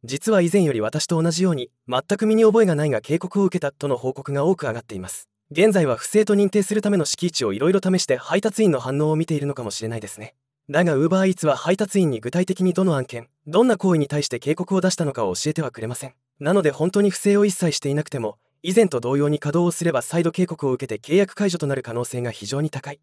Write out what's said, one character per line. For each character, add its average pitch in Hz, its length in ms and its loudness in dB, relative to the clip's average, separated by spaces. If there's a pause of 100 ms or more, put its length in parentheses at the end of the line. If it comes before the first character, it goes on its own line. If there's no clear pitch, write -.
実 135 300 -2
は 190 100 6
以 170 100 2
前 190 120 4
よ 143 80 2
り 110 80 -2
私 107 260 -2
と 165 160 0
同 170 80 2
じ 165 140 0
よ 180 80 2
う - 20 0
に、 123 160 -6 (180)
全 127 140 0 (160)
く 214 80 0
身 220 80 4
に 226 80 6
覚 220 220 6
え - 20 4
が 170 80 2
な 147 100 0
い 147 60 2
が 113 100 0
警 156 200 -2
告 202 200 -2
を 196 40 4
受 185 140 0
け - 20 0
た 143 100 -4
と - 160 -8
の 135 100 0
報 131 160 -4
告 139 200 -10
が 139 120 0
多 180 120 4
く 151 80 -8
上 117 80 -2
が 117 80 -8
っ - 40 -20
て 104 120 -12
い 92 40 -6
ま 92 80 -12
す。 - 200 -12 (240)
現 196 200 4
在 180 140 4
は 123 80 2
不 - 140 -6
正 208 160 2
と 208 100 2
認 202 140 4
定 202 160 2
す 208 100 -4
る 214 80 0
た 208 80 0
め 202 60 2
の 165 80 2
敷 - 260 -2
地 - 140 -4
を 101 80 0
い 104 80 -6
ろ 180 100 2
い - 20 4
ろ 196 80 2
試 185 200 2
し - 60 -4
て 131 100 2
配 - 240 -2
達 220 240 0
員 175 80 6
の 127 80 0
反 131 180 -4
応 151 140 2
を 156 40 2
見 160 100 0
て 160 80 -2
い 143 60 -2
る 143 60 -4
の 139 80 -4
か 127 80 -10
も 107 80 -6
し - 140 -8
れ 110 40 -6
な 113 80 -6
い 110 40 -8
で 104 80 -14
す - 100 -14
ね。 107 160 -16 (340)
だ 147 140 0
が 165 140 2
Uber 185 360 2
Eats 165 140 -2
は 139 100 2
配 185 200 0
達 202 240 0
員 160 100 2
に 117 80 -4
具 120 140 -8
体 180 140 0
的 185 180 -2
に 180 80 2
ど 185 100 0
の 170 140 2
案 127 80 -2
件、 117 240 -12 (180)
ど 175 160 4
ん 254 60 6
な 220 100 2
行 185 140 2
為 160 60 4
に 143 100 0
対 147 160 -2
し - 40 -6
て 120 120 -4
警 151 160 -2
告 185 180 -4
を 185 60 2
出 185 100 2
し - 60 -4
た 170 80 -2
の 143 80 -2
か 113 120 -4
を 92 100 -2
教 151 180 -4
え - 20 -6
て 165 80 -2
は 127 80 -6
く - 100 -18
れ 110 60 -6
ま 120 80 -8
せ 131 140 -10
ん。 - 60 -20 (260)
な 147 120 0
の 196 100 4
で 151 100 2
本 170 180 -2
当 202 100 0
に 202 100 4
不 185 60 -8
正 202 200 2
を 208 80 4
一 202 80 2
切 170 180 0
し - 80 -4
て 139 100 -4
い 139 60 -2
な 151 80 -2
く - 60 -8
て - 100 -8
も、 110 200 -6 (260)
以 175 100 -2
前 214 140 6
と 139 100 -2
同 123 180 -2
様 147 120 2
に 151 100 0
稼 147 140 -4
働 175 160 2
を - 20 2
す - 140 -6
れ 170 80 0
ば 127 100 0
再 165 220 -2
度 165 80 0
警 180 160 0
告 151 180 -6
を 131 60 0
受 127 160 -6
け 107 100 -6
て - 20 -12
契 151 140 -4
約 190 220 2
解 202 120 0
除 175 120 -4
と 151 80 -2
な 139 80 -2
る 127 80 -8
可 117 80 -12
能 120 120 -4
性 123 180 -6
が 117 100 -6
非 - 140 -14
常 135 140 -4
に 156 100 -2
高 143 200 -12
い。 143 120 -16